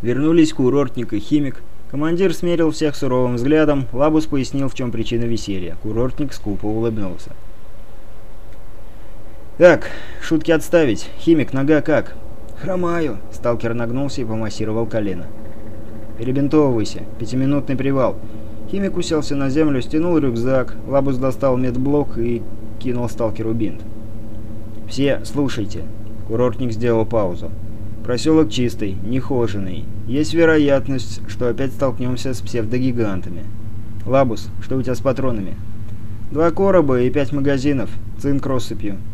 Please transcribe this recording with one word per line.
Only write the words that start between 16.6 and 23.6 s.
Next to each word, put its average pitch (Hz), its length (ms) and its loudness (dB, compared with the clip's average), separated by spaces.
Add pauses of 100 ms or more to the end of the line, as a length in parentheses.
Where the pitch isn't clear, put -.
Пятиминутный 135 560 0
привал». 131 420 0 (520)
Химик 196 280 0
уселся 156 380 0
на 139 140 0
землю, 139 320 2
стянул 160 360 0
рюкзак. 127 580 2 (120)
Лабус 135 280 2
достал 131 400 0
медблок 131 640 2
и 117 240 0 (380)
кинул 120 280 0
сталкеру 110 460 -2
бинт. 110 280 0 (1080)